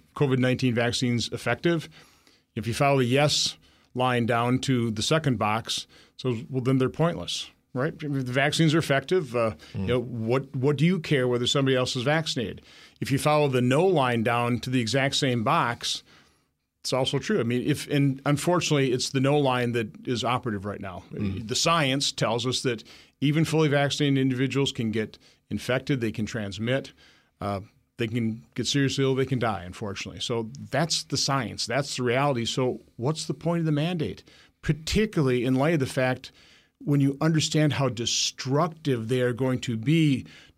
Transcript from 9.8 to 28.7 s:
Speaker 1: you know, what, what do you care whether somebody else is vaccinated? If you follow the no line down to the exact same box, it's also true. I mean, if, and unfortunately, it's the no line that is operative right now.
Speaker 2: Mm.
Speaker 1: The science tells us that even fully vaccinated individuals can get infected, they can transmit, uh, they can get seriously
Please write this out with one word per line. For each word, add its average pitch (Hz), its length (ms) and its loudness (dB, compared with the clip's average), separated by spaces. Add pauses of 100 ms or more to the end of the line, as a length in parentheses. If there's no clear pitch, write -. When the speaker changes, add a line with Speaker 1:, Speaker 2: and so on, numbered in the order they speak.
Speaker 1:
you 95 60 -4
know, 123 140 2
what, 120 540 -2
what 139 220 0
do 147 100 4
you 180 140 2
care 135 260 0
whether 123 220 2
somebody 135 280 2
else 127 200 0
is 120 80 -4
vaccinated? 135 580 -2 (380)
If - 100 -4
you 135 80 2
follow 151 300 4
the 127 140 2
no 131 220 4
line 127 380 2
down 120 380 0
to 131 100 -8
the 127 100 2
exact 131 360 0
same 123 260 0
box, 131 600 -2 (800)
it's - 100 -6
also 135 260 0
true. 190 220 0
I 120 40 0
mean, 120 220 0
if, - 220 -2
and 139 360 2
unfortunately, 147 680 2
it's 127 180 -2
the 139 100 0
no 139 180 2
line 123 340 2
that 117 340 -4
is 123 160 -2
operative 117 420 -2
right 101 160 -8
now. 95 220 -10 (100)
Speaker 2:
Mm. 101 360 -4
Speaker 1:
The 127 80 -4
science 143 560 2
tells 117 340 0
us 120 160 -2
that 120 220 -2 (360)
even 151 240 2
fully 156 240 2
vaccinated 143 500 2
individuals 135 520 0
can 113 220 -2
get 107 260 -4 (320)
infected, 127 500 -2
they 110 120 -2
can 110 140 -4
transmit, 110 680 -4 (480)
uh, 101 200 -4 (380)
they 120 80 -2
can 113 380 -4 (100)
get 117 140 -4
seriously 139 340 0